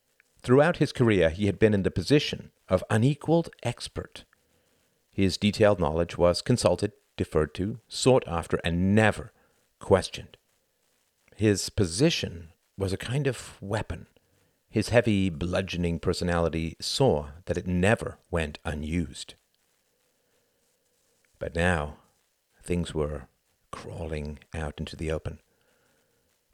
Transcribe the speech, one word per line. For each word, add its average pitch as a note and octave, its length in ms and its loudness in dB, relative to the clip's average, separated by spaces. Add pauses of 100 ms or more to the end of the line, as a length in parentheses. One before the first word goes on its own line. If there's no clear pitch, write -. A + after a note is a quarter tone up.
(420)
Throughout D3 360 4
his D3 140 0
career, G2+ 380 4
he F#2 160 -2
had G2 140 0
been G#2+ 160 4
in G2 80 2
the F2+ 80 0
position - 580 0 (180)
of F#2 220 2
unequaled D3 600 2 (120)
expert. - 640 -10 (840)
His F#2+ 260 0
detailed G#2 420 4
knowledge E2 380 0
was F2 240 4
consulted, G2+ 500 2 (260)
deferred D#2 360 0
to, A2 340 -6
sought - 400 2
after, E2+ 360 -4
and F2+ 320 2
never G#2+ 360 2 (460)
questioned. - 600 0 (1000)
His G#2 340 2
position F#2 800 -2 (260)
was G2 160 -2
a G2 60 -4
kind C3+ 300 -4
of - 340 -8
weapon. G2 460 -6 (600)
His - 220 -2
heavy, G#2+ 400 2
bludgeoning F2 720 -2
personality E2+ 800 -2
saw E2 460 0 (180)
that E2+ 140 -4
it E2+ 80 -8
never F2+ 500 0 (140)
went D#2 340 -4
unused. D#2 720 -6 (2000)
But - 160 -8
now, E2 440 0 (680)
things F2 280 -2
were D2 360 -4 (440)
crawling D2+ 680 -10 (120)
out D#2 280 -8
into D#2 160 -10
the D#2 160 -6
open. D#2 300 -6 (1120)